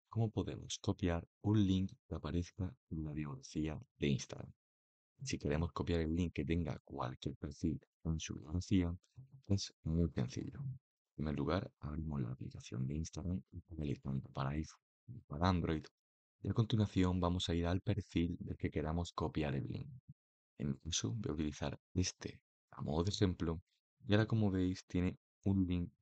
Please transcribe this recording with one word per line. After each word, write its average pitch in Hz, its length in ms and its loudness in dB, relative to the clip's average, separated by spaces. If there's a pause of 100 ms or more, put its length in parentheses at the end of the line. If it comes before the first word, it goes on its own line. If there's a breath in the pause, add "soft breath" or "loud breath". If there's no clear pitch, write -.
cómo 110 220 0
podemos - 480 -4
copiar 85 500 0 (140)
un 104 240 4
link 95 260 2 (160)
que - 60 -6
aparezca 82 600 -4 (160)
en 80 140 -4
la 76 80 -6
biografía 76 680 -4 (200)
de 73 100 2
Instagram. - 420 -4 (720)
Si 127 160 -2
queremos 78 340 2
copiar 82 280 2
el 80 160 2
link 85 160 2
que 76 120 -2
tenga 80 380 0
cualquier 67 540 -6
perfil 71 440 -2 (240)
en 80 140 0
su - 180 -6
biografía, 90 600 0 (520)
es 98 240 0 (120)
muy 80 260 2
sencillo. - 500 -4
En 139 200 -6 (340)
primer 73 220 -2
lugar, 76 340 0 (100)
abrimos 73 420 -4
la 60 100 -4
aplicación - 540 -6
de 69 100 -2
Instagram, 82 460 -4 (260)
realizando 69 640 -4
para 67 200 -4
iPhone 78 300 -6 (280)
y - 120 -12
para 80 280 0
Android, 82 360 2 (580)
y - 60 -2
a 98 60 2
continuación 101 680 4
vamos 87 300 2
a 85 40 2
ir 85 120 4
al 92 160 2
perfil 90 580 0
del - 160 -4
que 87 140 0
queramos 80 420 0
copiar 73 420 0
el 64 140 -2
link. - 220 -6 (680)
En 71 120 0
mi 67 80 -2
caso, 113 340 -2
voy 113 180 -2
a 76 40 -2
utilizar 73 440 -2 (160)
este - 460 -2 (300)
a 67 120 -14
modo 73 220 2
de 101 60 0
ejemplo, 85 520 0 (460)
y 101 60 4
ahora, 110 120 6
como 107 240 4
veis, 92 360 2
tiene 90 320 0 (260)
un 98 220 4
link 87 360 0